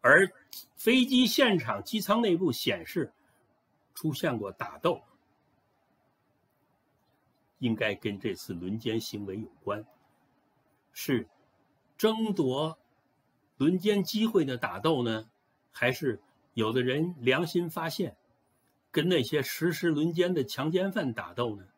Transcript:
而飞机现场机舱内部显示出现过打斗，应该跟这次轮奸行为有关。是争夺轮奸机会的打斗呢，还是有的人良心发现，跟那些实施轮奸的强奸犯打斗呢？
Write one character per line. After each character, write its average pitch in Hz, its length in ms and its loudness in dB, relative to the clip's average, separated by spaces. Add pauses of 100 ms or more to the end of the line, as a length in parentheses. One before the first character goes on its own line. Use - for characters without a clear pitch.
而 170 300 6 (440)
飞 247 300 4
机 254 220 4
现 220 320 4
场 110 240 -4
机 220 160 -4
舱 208 220 2
内 196 160 4
部 175 140 2
显 95 340 -2
示 - 260 -4 (800)
出 156 200 -4
现 131 240 -2
过 101 140 -6
打 - 260 -12
斗， - 260 -2 (2500)
应 117 160 2
该 107 200 0
跟 101 220 -6
这 98 160 -4
次 - 200 -10
轮 92 260 -6
奸 113 200 -2
行 104 260 -8
为 95 140 -8
有 110 80 -10 (160)
关。 107 220 -6 (1080)
是 120 340 -2 (720)
争 220 360 0
夺 147 460 -2 (800)
轮 165 200 2
奸 202 260 2
机 214 220 0
会 202 200 2
的 131 120 -4
打 101 220 -6
斗 139 240 2
呢， 110 260 -4 (420)
还 123 200 0
是 127 300 -4 (320)
有 110 180 0
的 127 100 0
人 147 380 0
良 127 260 2
心 175 240 -2
发 165 200 -6
现， 160 260 -6 (760)
跟 156 200 0
那 165 120 4
些 139 220 0
实 165 300 -2
施 175 160 0
轮 160 240 0
奸 175 200 2
的 151 100 0
强 143 280 -4
奸 185 200 0
犯 151 220 -2
打 - 200 -10
斗 120 240 -2
呢？ 95 100 -18 (100)